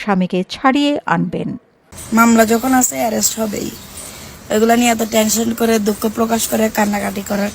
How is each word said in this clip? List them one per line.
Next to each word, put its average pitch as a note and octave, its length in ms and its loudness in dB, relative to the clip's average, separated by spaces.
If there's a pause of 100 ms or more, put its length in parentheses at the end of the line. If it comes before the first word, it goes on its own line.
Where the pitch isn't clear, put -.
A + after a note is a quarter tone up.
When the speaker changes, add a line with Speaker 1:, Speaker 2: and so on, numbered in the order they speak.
Speaker 1:
স্বামীকে F#3 380 0 (140)
ছাড়িয়ে C#4+ 400 2 (220)
আনবেন। F3 340 -2 (680)
Speaker 2:
মামলা A3+ 260 6 (100)
যখন A#3 260 0
আছে B3+ 220 0
অ্যারেস্ট A3 380 -2
হবেই, G#3+ 300 -4 (880)
এগুলা A#3 240 4
নিয়ে A#3+ 160 4
এত A3+ 80 -2 (100)
টেনশন A3 360 2 (100)
করে A3+ 160 2 (120)
দুঃখ G#3 140 -2 (160)
প্রকাশ A3+ 240 0 (100)
করে A3 140 2 (120)
কান্নাকাটি G3+ 520 -2
করার G3+ 260 -2